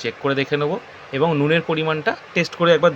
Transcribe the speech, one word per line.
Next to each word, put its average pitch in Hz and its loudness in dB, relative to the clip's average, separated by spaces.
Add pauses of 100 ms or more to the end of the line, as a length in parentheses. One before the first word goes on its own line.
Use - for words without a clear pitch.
চেক 117 -4
করে 139 0
দেখে 139 -2
নেব 147 -2 (460)
এবং 160 2 (100)
নুনের 160 2
পরিমাণটা 156 -2 (220)
টেস্ট 170 -2
করে 170 4
একবার 160 4